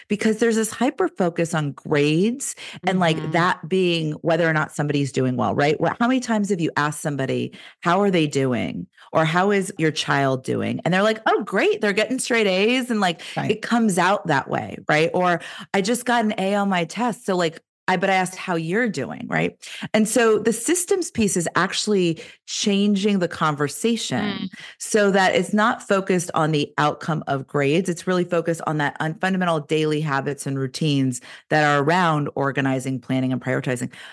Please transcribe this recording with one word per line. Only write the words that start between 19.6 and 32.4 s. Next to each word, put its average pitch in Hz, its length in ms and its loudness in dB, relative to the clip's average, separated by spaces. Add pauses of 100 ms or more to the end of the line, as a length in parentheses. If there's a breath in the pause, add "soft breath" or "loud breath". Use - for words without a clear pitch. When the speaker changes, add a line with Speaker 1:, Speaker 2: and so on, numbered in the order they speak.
Speaker 1:
And 220 160 4
so 226 300 4
the 220 140 2
systems 359 580 0
piece 208 260 0
is 165 200 -2
actually 180 640 0 (240 loud breath)
changing 202 720 2
the 175 80 2
conversation 151 960 -2 (220)
Speaker 2:
Mm. 190 60 -6 (300 loud breath)
Speaker 1:
so 208 320 2
that 190 240 4
it's 185 180 0
not 214 300 2
focused 190 500 0
on 156 200 0
the 147 260 -2
outcome 151 480 -2
of 135 220 -4
grades. 143 400 0
It's 170 180 -6
really 180 160 0
focused 170 460 -2
on 151 100 -2
that 143 220 -2
un-, 160 200 -2
fundamental 185 380 0
daily 151 420 0
habits 139 460 -4
and 135 100 -4
routines 135 640 0 (280 loud breath)
that 151 160 4
are 147 180 4
around 156 540 2
organizing, 135 640 -2